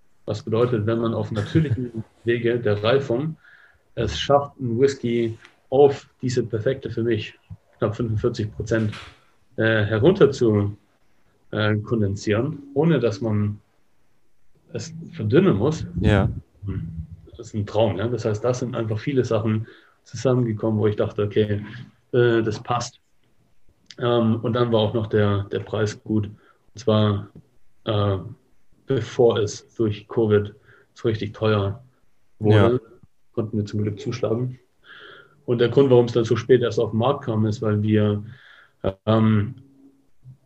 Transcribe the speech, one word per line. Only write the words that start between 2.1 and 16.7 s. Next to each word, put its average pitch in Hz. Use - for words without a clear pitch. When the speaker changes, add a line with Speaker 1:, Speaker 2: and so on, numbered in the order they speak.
Speaker 1:
Wege 117
der 104
Reifung 135
es 113
schafft, 143
einen 117
Whisky 117
auf 139
diese 123
perfekte 117
für 113
mich 110
knapp 107
fünfundvierzig 113
Prozent, 107
äh, 110
herunter 110
zu, 104
äh, 107
kondensieren, 107
ohne 151
dass 110
man 104
es -
verdünnen 123
muss. 135
Speaker 2:
Ja. 104